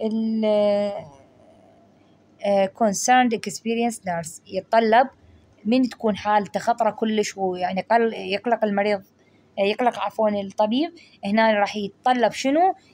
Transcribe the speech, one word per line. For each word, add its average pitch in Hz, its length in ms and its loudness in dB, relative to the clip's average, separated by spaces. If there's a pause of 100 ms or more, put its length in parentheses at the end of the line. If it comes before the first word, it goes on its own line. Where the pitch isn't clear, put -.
ال، 220 420 -2 (2000)
آه، 196 260 2 (120)
concerned 240 520 2
experience 226 600 -4
nurse، 170 520 -8
يتطلب 226 600 2 (560)
من 247 240 2
تكون 214 280 -2
حالته 208 420 0
خطرة 226 320 0
كلش 214 460 -2
ويعني 185 440 -2
قل-، 226 320 2
يقلق 202 500 -4
المريض، 202 380 0 (580)
آه، 196 40 0
يقلق 220 360 0
عفوًا 208 300 -2
الطبيب، 214 640 -2 (340)
هنا 220 280 2
راح 202 220 0
يتطلب 214 560 0
شنو؟ 330 420 2 (200)